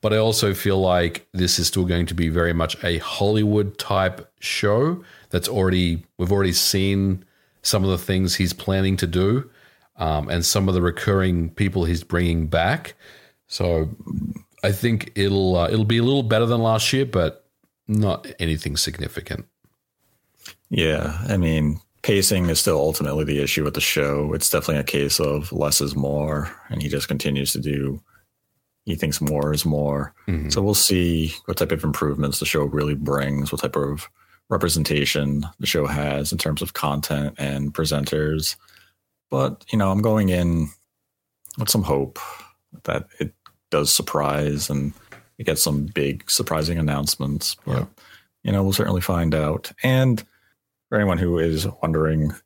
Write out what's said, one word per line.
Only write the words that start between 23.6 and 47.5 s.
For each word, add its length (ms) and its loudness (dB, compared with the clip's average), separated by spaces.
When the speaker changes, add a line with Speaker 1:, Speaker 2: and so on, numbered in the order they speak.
Speaker 2:
with 80 -2
the 80 -4
show. 540 0
It's 160 0
definitely 300 0
a 40 -2
case 340 0
of 320 -2
less 300 0
is 160 -2
more, 580 -2
and 140 -4
he 60 -2
just 200 -4
continues 440 -2
to 60 -4
do, 440 -4
he 100 -4
thinks 260 -2
more 340 0
is 100 -2
more. 500 0
Speaker 1:
Mm-hmm. 240 -2
Speaker 2:
So 100 0
we'll 140 2
see 600 2
what 100 -4
type 160 0
of 120 -4
improvements 540 -2
the 60 -4
show 200 0
really 300 0
brings, 560 -2
what 120 -4
type 140 -2
of 320 -4
representation 960 0
the 80 -6
show 200 0
has 440 -2
in 80 -4
terms 220 -2
of 140 -8
content 640 -2
and 340 -4
presenters. 840 -2
But, 400 -2
you 80 0
know, 120 2
I'm 120 2
going 260 2
in 400 2
with 120 -2
some 120 2
hope 360 -2
that 220 -4
it 140 -6
does 200 0
surprise 800 0
and 240 -2
we 60 -10
get 140 0
some 280 0
big 440 -4
surprising 480 0
announcements. 840 -2